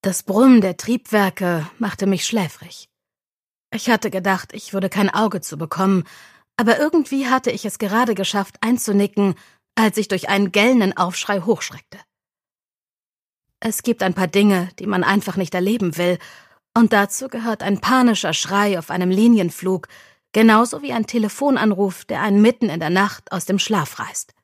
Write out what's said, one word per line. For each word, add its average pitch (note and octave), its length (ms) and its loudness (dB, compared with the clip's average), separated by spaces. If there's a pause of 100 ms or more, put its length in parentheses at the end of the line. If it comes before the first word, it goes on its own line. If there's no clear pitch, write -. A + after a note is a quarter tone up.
Das F#3+ 200 -4
Brummen A#3 400 6
der F#3 160 -2
Triebwerke F#3 880 -2 (100)
machte G3+ 280 -4
mich F#3+ 180 0
schläfrig. - 640 -6 (800)
Ich A#3 200 -4
hatte A3 200 0
gedacht, F#3 440 -4
ich - 180 -16
würde F#3+ 160 -2
kein G3+ 220 0
Auge G#3 320 -2
zu - 160 -12
bekommen, F#3 460 0 (520)
aber A#3 220 2
irgendwie D4 480 0
hatte B3+ 240 0
ich - 160 -8
es G3 120 -8
gerade A3 360 0
geschafft, F#3+ 480 -4
einzunicken, G3+ 720 0 (400)
als G#3+ 240 2
ich G#3 100 -2
durch F#3+ 220 -4
einen G3 220 0
gellenden G#3+ 440 2
Aufschrei F#3 460 -2
hochschreckte. - 560 -4 (1600)
Es - 220 -4
gibt A#3 200 -2
ein F#3 120 0
paar F#3 120 0
Dinge, F#3+ 520 2
die F#3 80 -10
man F#3+ 180 -2
einfach G3 320 0
nicht F#3 180 -4
erleben F#3 440 -2
will, F3 200 0 (540)
und A3+ 220 4
dazu G3+ 340 0
gehört A3+ 340 -6
ein G3 200 -2
panischer A#3 500 2
Schrei G3 460 0
auf D#3+ 120 -10
einem F3+ 200 -2
Linienflug, F#3+ 760 2 (440)
genauso A3+ 480 4
wie C#4 140 -8
ein A3+ 120 -4
Telefonanruf, G#3 1000 -2
der F#3 160 -6
einen G3+ 180 2
mitten A3+ 300 4
in D#3+ 100 -6
der D3+ 100 -4
Nacht G3 420 -2
aus F3+ 120 -6
dem G3 140 -2
Schlaf F#3 400 -2
reißt. - 340 -12 (120)